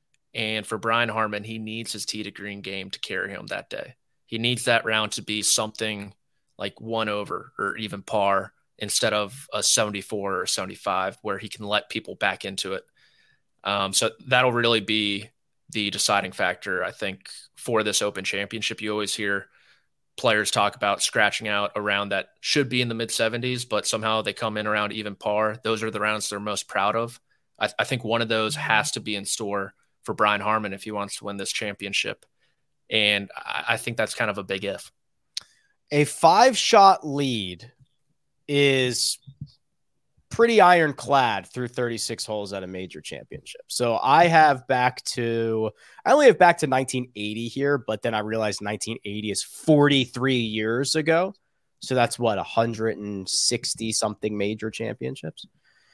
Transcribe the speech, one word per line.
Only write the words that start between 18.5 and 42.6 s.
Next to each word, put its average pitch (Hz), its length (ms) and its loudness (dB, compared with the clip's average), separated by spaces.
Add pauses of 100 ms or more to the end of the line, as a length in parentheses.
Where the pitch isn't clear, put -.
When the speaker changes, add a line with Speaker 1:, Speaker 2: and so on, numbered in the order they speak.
Speaker 1:
You 107 100 -6
always 104 240 -2
hear 101 340 -4 (680)
players 107 340 2
talk 104 260 2
about 101 260 0
scratching 110 440 0
out 104 300 -2
a 107 60 -4
round 101 300 -2
that 95 160 -4 (120)
should 135 300 0
be 123 100 0
in 123 80 0
the 117 60 -4
mid 113 160 -4
seventies, 120 560 -2
but 104 200 -2
somehow 110 360 0
they 101 100 -4
come 107 240 -4
in 107 100 -4
around 107 280 -2
even 104 200 -8
par. 107 480 -2
Those 110 200 -2
are 110 80 -4
the 104 100 -6
rounds 107 300 -2
they're 101 100 -6
most 104 280 -6
proud 104 280 0
of. 117 240 -6 (380)
I, 107 100 0 (100)
I 107 60 0
think 123 180 -4
one 117 200 0
of 113 80 -4
those 110 260 0
has - 360 2
to 110 80 -6
be 107 140 -6
in 101 120 -6
store 101 480 -4 (300)
for 110 100 -4
Brian 104 260 4
Harman 107 320 0
if 98 120 -12
he 110 60 -10
wants 101 280 -8
to 113 80 -12
win 101 100 -6
this 98 160 -6
championship. 101 720 -6 (640)
And 104 480 2
I, - 340 -8
I 113 60 2
think 113 220 -6
that's 110 160 -2
kind 110 160 -2
of 101 80 -4
a 101 60 -8
big 95 200 -6
if. 98 260 -8 (1040)
Speaker 2:
A 147 120 4
five-shot 196 1040 6
lead 120 640 -2 (800)
is 135 720 2 (1120)
pretty 233 300 6
ironclad 139 840 6
through 123 220 -6
thirty-six 117 580 -4
holes 104 260 -6
at 98 120 -6